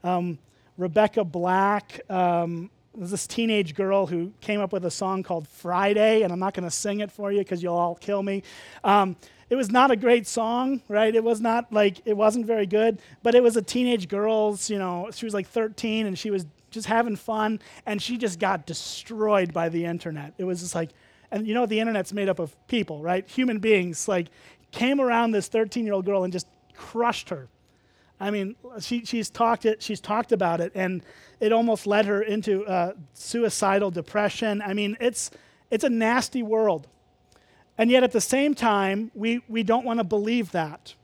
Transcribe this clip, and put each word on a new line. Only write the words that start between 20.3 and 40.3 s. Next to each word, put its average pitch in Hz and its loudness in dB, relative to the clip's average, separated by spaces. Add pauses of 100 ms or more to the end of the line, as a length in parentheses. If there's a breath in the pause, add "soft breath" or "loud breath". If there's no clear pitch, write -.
It 190 -6
was 180 -4
just 175 -10
like, 165 -4 (400 soft breath)
and 220 -4
you 214 -2
know, 247 2
the 214 0
internet's 220 -2
made 202 -2
up 185 0
of 160 -8 (120)
people, 165 -2
right? 180 -2
Human 247 0
beings, 185 2
like, 180 0 (440 loud breath)
came 269 0
around 233 2
this 202 0
thirteen-year-old 214 -2
girl 196 0
and 185 -4
just 175 -6 (280)
crushed - -2
her. 135 -10 (720 soft breath)
I 196 -4
mean, 202 -4 (240)
she, 233 -6
she's 226 -4
talked 233 0
it, 220 0
she's 208 -8
talked 214 -2
about 175 0
it, 175 -4
and 185 -4 (360 loud breath)
it 220 2
almost 226 0
led 208 2
her 202 0
into, 208 -2
uh, 185 -2 (200)
suicidal 202 0
depression. 208 -2
I 202 -6
mean, 208 -2
it's, 233 -2 (400 loud breath)
it's 220 -2
a 285 2
nasty 240 0
world. 214 0 (920 soft breath)
And 226 4
yet 254 8
at 254 2
the 214 2
same 277 2
time, 202 0
we, 233 -2
we 226 -2
don't 226 2
wanna 233 0
believe 208 0